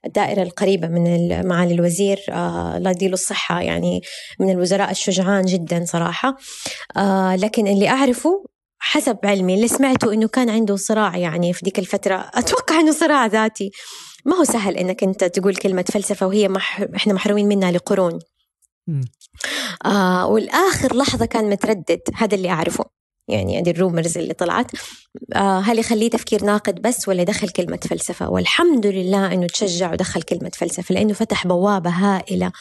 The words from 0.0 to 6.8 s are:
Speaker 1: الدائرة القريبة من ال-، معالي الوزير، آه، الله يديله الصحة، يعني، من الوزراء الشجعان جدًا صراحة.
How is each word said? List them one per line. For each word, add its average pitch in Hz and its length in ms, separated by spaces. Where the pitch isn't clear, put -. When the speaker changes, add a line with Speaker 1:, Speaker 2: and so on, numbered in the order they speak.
Speaker 1:
الدائرة 196 380
القريبة 175 440
من 170 280
ال-، 175 320
معالي 175 260
الوزير، 175 460
آه، 170 480
الله 185 140
يديله 185 220
الصحة، 180 480
يعني، 175 400
من 190 100
الوزراء 185 420
الشجعان 190 540
جدًا 175 400
صراحة. 175 500